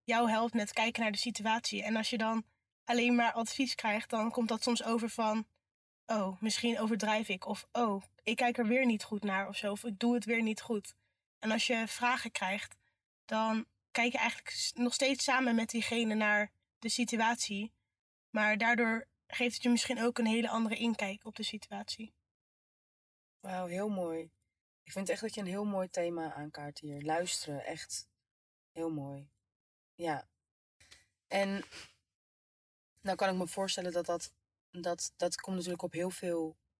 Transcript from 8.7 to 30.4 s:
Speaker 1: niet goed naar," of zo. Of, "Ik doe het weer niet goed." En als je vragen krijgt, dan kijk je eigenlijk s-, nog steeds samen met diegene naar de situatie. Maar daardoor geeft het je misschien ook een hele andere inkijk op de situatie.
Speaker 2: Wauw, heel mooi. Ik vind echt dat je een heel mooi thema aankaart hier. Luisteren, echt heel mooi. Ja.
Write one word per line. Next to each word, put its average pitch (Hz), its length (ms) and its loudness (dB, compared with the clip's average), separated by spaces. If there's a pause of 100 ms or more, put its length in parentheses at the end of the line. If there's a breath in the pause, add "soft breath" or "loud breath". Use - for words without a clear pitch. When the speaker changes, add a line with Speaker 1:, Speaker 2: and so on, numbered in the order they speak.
Speaker 1:
niet 226 180 4
goed 208 200 -4
naar," 196 240 0
of 202 100 -6
zo. 202 140 -2
Of, 208 120 -4
"Ik 214 160 -6
doe 240 140 4
het 240 120 0
weer 226 160 2
niet 220 200 0
goed." - 340 -4 (440)
En 220 120 -2
als 226 160 2
je 226 200 2
vragen 240 440 0
krijgt, 196 440 -4 (500)
dan 220 400 0 (260)
kijk 240 200 2
je - 60 0
eigenlijk - 320 -2
s-, - 240 -4
nog 240 200 2
steeds 269 300 2
samen 254 320 4
met 226 140 2
diegene 226 440 0
naar 208 380 4 (280)
de 226 100 -4
situatie. 226 800 0 (580)
Maar 214 280 2
daardoor 226 500 2 (200)
geeft 247 260 -2
het - 100 -4
je 247 60 4
misschien 240 320 2
ook 240 160 0
een 233 80 2
hele 226 240 2
andere 220 260 0
inkijk 214 500 -2
op 220 100 -14
de 220 80 -6
situatie. 208 680 -10 (1300)
Speaker 2:
Wauw, 185 260 -6
heel 185 240 -4
mooi. 165 420 -4 (520)
Ik - 80 -20
vind 196 180 -4
echt - 120 -2
dat 220 120 -6
je 208 80 -6
een 190 60 -4
heel 196 180 -4
mooi 190 240 -2
thema 170 440 -4
aankaart 147 460 -10
hier. 143 220 -10
Luisteren, 156 640 -4
echt - 420 -10 (640)
heel 165 180 -4
mooi. 139 400 -8 (640)
Ja. 156 320 -4 (1000 loud breath)